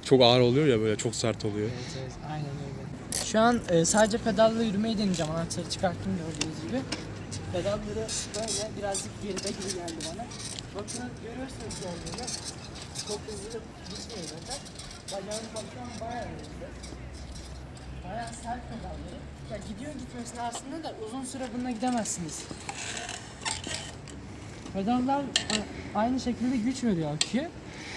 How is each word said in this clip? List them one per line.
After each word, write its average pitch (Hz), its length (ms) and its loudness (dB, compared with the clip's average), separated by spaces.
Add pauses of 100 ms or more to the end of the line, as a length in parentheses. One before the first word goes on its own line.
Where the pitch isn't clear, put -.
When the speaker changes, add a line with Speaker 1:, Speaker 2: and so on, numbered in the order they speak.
Speaker 1:
Çok 131 160 10
ağır 120 180 12
oluyor 127 280 8
ya 117 120 8
böyle, 110 180 6
çok 113 180 0
sert 110 300 2
oluyor. 107 220 2
Speaker 2:
Evet, 123 360 -4
evet, 131 80 -6 (200)
aynen 151 140 -4
öyle. - 800 -2
Şu 214 140 6
an, 233 200 8 (100)
e, 165 160 8
sadece 214 320 8
pedalla 226 460 6
yürümeyi 214 340 2
deneyeceğim. 170 340 2
Anahtarı 165 380 -2
çıkarttım 185 480 0
gördüğünüz 160 500 -4
gibi. 240 140 -2 (720)
Pedalları 208 540 -2 (280)
böyle 214 420 -2
birazcık 202 460 -4
geride 190 260 -4
gibi 196 260 -4
geldi 170 200 -6 (180)
bana. 226 120 -8 (500)
Bakın 240 340 -6 (140)
görüyorsunuz 233 600 -8
yolları. 175 440 -6 (800)
Çok 208 200 -2
hızlı 214 320 -8 (300)
gitmiyor 190 400 -8
zaten. 165 300 -8 (480)
Bacağım 208 360 -6 (120)
bakıyorum 240 360 -8 (100)
bayağı 233 220 -4
hızlı. - 440 -10 (1400)
Bayağı 220 240 -4 (160)
sert 240 260 -4
pedalları. 175 500 -8 (320)
Ya 208 60 -6 (120)
gidiyor 262 240 -6
gitmesine 240 480 -8
aslında 269 420 -4
da 320 100 -6 (140)
uzun 254 180 -6
süre 262 180 -6 (120)
bununla 247 160 -2
gidemezsiniz. 208 680 0 (2250)
Pedallar 247 460 4
a-, - 800 -2
aynı 247 200 4
şekilde 247 380 2
güç 254 260 2
veriyor 165 300 2
aküye. 254 360 0 (480)